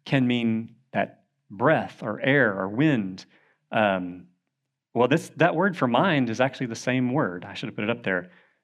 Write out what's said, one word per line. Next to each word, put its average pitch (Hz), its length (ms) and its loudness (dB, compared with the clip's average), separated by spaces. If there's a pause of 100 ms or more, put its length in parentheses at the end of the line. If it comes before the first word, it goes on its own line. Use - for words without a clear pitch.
can 131 220 2
mean 113 480 -2 (160)
that - 320 -4 (260)
breath 110 540 0
or 113 180 -6
air 131 380 2
or 95 100 -4
wind. 110 560 0 (460)
Um, 92 560 0 (680)
well, 120 140 4
this, 165 300 0
that 170 180 4
word 185 200 0
for 131 120 0
mind 135 420 2
is 113 100 -4
actually 131 280 -2
the 110 80 -8
same 127 360 -2
word. 90 320 -2
I 98 120 -14
should - 140 -8
have - 60 -12
put 104 100 -6
it 110 40 0
up 120 140 -6
there. 92 260 -2 (340)